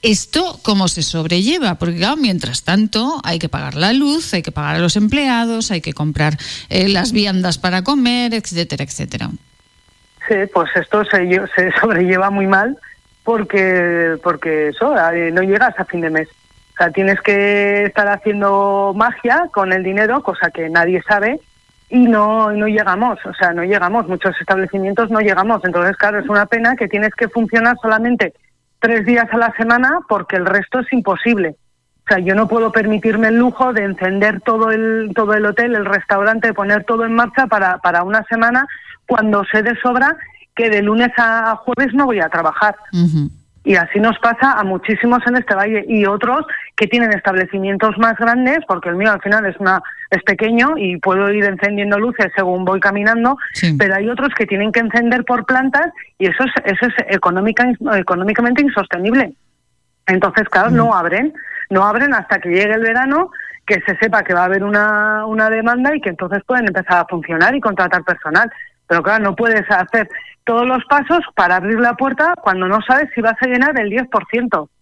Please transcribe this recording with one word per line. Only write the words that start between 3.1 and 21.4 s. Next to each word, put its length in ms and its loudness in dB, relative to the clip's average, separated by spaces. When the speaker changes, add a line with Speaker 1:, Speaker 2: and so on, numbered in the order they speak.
Speaker 1:
hay 160 -4
que 80 -6
pagar 260 -8
la 180 0
luz, 400 0
hay 100 -2
que 100 -8
pagar 240 -4
a 20 0
los 160 0
empleados, 800 0
hay 80 -2
que 120 -8
comprar, 460 -2
eh, 180 2
las 220 0
viandas 480 0
para 240 -2
comer, 500 0
etcétera, 520 -4
etcétera. 440 -8
Speaker 2:
Sí, 60 2
pues 220 0
esto 280 0
se 200 0
lle-, 320 0
se 160 0
<laughs> 80 0
sobrelleva 500 2
muy 160 0
mal 320 0
porque, 1000 0
porque 460 -2
eso, 260 -2
eh, 200 -2
no 100 0
llegas 360 2
a 60 -4
fin 160 -6
de 100 -2
mes. 180 -2
O 500 -20
sea, 140 2
tienes 280 0
que 640 2
estar 240 0
haciendo 880 0
magia 560 0
con 200 0
el 100 0
dinero, 400 0
cosa 300 -2
que 180 -6
nadie 380 2
sabe, 320 0